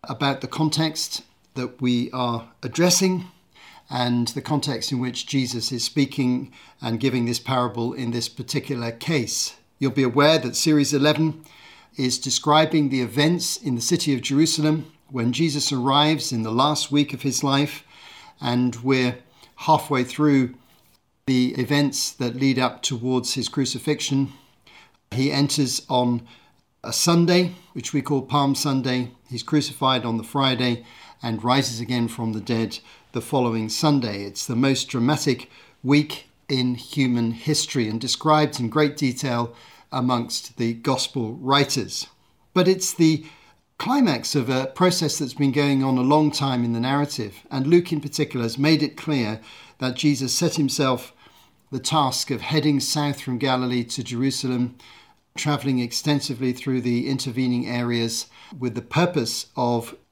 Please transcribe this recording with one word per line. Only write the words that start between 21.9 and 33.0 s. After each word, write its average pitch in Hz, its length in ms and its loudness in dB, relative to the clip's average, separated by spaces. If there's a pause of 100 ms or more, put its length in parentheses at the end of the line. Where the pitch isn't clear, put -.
that 120 220 -4
lead 135 220 2
up 127 240 0
towards 127 540 -2
his 127 120 -4
crucifixion. 139 840 -2 (800)
He 131 200 0
enters 139 560 0
on 120 400 0 (560)
a - 80 -10
Sunday, 175 600 4 (200)
which 120 200 -8
we 143 80 2
call 135 220 -2
Palm 139 320 2
Sunday. 127 560 -2 (180)
He's 120 140 -8
crucified 131 600 0
on 113 140 -2
the 110 60 -4
Friday 123 600 0 (380)
and 110 220 -4
rises 123 360 2
again 120 280 0
from 113 260 -4
the 107 80 -6
dead 113 380 -2 (320)